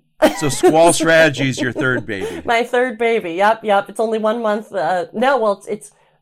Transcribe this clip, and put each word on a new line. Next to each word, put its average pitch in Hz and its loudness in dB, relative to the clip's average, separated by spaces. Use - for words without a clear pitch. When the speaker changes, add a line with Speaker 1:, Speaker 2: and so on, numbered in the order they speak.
Speaker 1:
So 151 -2
Squall 160 4
Speaker 2:
<laughs> - 2
Speaker 1:
Strategy 160 2
is 120 -4
your 123 -2
third 123 -2
baby. 98 -8
Speaker 2:
My 233 0
third 247 -2
baby. 220 -2
Yep, 208 0
yep. 202 0
It's 202 -10
only 226 -2
one 220 -2
month. 214 -4
Uh, 175 -2
no, 254 0
well, 220 0
it's, 196 -8
it's, - -12